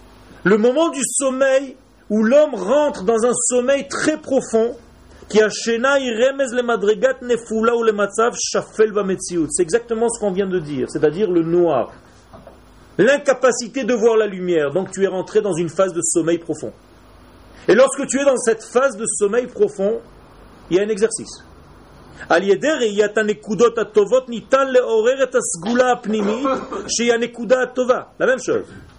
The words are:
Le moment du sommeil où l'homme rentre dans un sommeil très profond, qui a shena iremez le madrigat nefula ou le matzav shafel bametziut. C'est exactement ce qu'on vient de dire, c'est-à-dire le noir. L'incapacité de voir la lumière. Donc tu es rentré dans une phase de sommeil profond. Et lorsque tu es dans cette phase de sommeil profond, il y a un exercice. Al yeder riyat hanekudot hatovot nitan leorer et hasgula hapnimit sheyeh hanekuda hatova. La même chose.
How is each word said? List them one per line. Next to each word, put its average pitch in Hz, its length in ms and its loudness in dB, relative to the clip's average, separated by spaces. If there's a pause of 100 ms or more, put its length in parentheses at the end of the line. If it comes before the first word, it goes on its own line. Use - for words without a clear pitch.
(440)
Le 196 140 4
moment 262 320 2
du 277 140 -6
sommeil 269 720 0 (340)
où 214 140 2
l'homme 277 320 4
rentre 220 480 0
dans 220 220 0
un 240 80 2
sommeil 262 540 0
très - 300 -2
profond, 240 580 -2 (560)
qui 214 100 4
a 214 80 4
shena 233 480 0
iremez 262 540 0
le 247 100 -2
madrigat 226 600 0
nefula 233 540 0
ou 233 80 0
le 220 100 2
matzav 202 440 0
shafel - 540 0
bametziut. 180 580 -2
C'est - 140 0
exactement 233 460 -2
ce 226 100 -10
qu'on 202 120 -2
vient 190 160 -2
de 185 120 -2
dire, 143 300 -6
c'est-à-dire 156 420 0
le 170 100 2
noir. 165 520 0 (1040)
L'incapacité 254 880 2
de 247 80 0
voir 226 240 4
la 214 100 2
lumière. 175 460 -2
Donc 185 180 -4
tu 190 140 -2
es - 20 2
rentré 185 320 -2
dans 196 140 -2
une 165 160 -2
phase 185 240 0
de 170 80 -4
sommeil 165 360 0
profond. 135 360 -8 (960)
Et 185 60 8
lorsque 269 320 2
tu 269 120 -2
es 277 60 2
dans 269 100 4
cette 220 280 -2
phase 254 340 0
de 226 80 -6
sommeil 226 420 -2
profond, 208 540 -2 (680)
il 170 80 0
y - 40 4
a - 20 0
un 208 60 -6
exercice. 208 540 -4 (840)
Al 170 140 2
yeder 196 360 2
riyat 208 380 0
hanekudot 214 600 0
hatovot 214 500 0
nitan 262 380 0
leorer 240 560 2
et 262 140 -2
hasgula 240 580 0
hapnimit 214 520 -4 (420)
sheyeh 233 260 0
hanekuda 233 480 -2
hatova. 247 580 -6
La 165 60 -2
même 247 160 0
chose. 110 240 -4 (340)